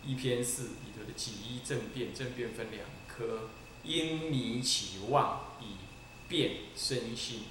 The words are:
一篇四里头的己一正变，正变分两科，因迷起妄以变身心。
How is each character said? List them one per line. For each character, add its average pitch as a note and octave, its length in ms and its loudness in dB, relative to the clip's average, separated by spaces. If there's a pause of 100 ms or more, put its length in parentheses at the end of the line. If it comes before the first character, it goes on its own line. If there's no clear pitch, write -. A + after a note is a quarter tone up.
一 C3+ 80 0
篇 B2 300 4
四 A#2+ 220 0
里 G#2 300 -8
头 G#2+ 80 -6
的 - 100 -6
己 - 180 -2 (160)
一 B2 180 -4
正 C3 140 2 (120)
变， A#2+ 220 -2
正 B2 200 -2
变 A#2+ 200 -2
分 A2 160 -4
两 G#2 160 -6 (220)
科， A2+ 420 -2 (340)
因 D#3+ 460 2
迷 B2 320 2
起 G2 380 2 (100)
妄 A2+ 300 6 (200)
以 G#2 180 -8 (500)
变 D#3 300 6 (180)
身 A#2+ 400 2
心。 A2+ 360 -4